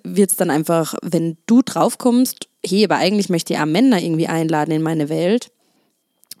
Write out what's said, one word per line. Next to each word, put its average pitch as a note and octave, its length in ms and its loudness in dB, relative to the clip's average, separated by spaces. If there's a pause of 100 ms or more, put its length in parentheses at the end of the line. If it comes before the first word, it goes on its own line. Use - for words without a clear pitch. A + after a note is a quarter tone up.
wird's F3+ 320 0
dann F3 140 0
einfach, D#3+ 520 0
wenn E3 440 -2
du A#3+ 160 6
draufkommst, A#3+ 880 0 (140)
hey, G3 200 2
aber E3 120 2
eigentlich F#3+ 340 0
möchte E3+ 240 -2
ich - 40 -2
auch D3+ 80 0
Männer G3+ 340 4
irgendwie E3 280 -2
einladen E3 440 0
in D#3 100 0
meine D#3+ 260 -2
Welt, F3 420 -2 (880)